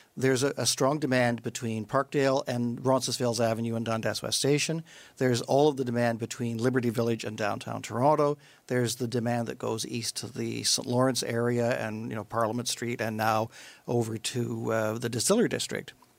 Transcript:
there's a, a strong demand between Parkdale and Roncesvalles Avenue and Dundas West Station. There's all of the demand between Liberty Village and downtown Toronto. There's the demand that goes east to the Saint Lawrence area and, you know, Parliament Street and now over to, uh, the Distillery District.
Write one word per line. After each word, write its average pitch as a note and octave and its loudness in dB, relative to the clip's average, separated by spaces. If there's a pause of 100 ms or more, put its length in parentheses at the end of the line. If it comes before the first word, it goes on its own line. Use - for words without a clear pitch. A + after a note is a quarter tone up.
(180)
there's C3 4
a, C#3 2
a B2 -2
strong C#3+ 2
demand B2 2
between A2 -4
Parkdale C3+ 2
and A#2+ -4
Roncesvalles B2 2
Avenue A2+ 0
and A2+ -4
Dundas A2 -2
West A2 -2
Station. D3 0 (340)
There's B2 2
all C3+ 4
of C#3+ 2
the C3 -2
demand A#2+ 0
between A#2 -4
Liberty B2 2
Village A#2 0
and G#2+ -6
downtown A2 -4
Toronto. C#3+ 2 (300)
There's B2 2
the B2 -4
demand A#2+ 0
that - -8
goes A2+ -4
east A#2+ -6
to A2 -8
the A2+ -6
Saint - 0
Lawrence B2 2
area A#2+ 0
and, A2 -6
you A#2 -6
know, G#2+ -6
Parliament A#2 -2
Street A#2 -4
and G#2+ -2
now A2 2 (380)
over A2+ 0
to, A#2 -4
uh, A2 0
the A#2+ -4
Distillery D#3 2
District. A2+ -4 (280)